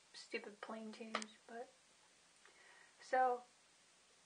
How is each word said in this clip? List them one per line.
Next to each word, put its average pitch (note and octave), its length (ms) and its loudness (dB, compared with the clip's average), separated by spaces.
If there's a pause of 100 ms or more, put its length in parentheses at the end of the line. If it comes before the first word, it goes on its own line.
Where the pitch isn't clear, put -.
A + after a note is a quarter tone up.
(140)
stupid - 460 -6
plane A3 360 -6
change, A3 520 -4
but, A#3 200 -8 (1400)
so, B3+ 300 8 (840)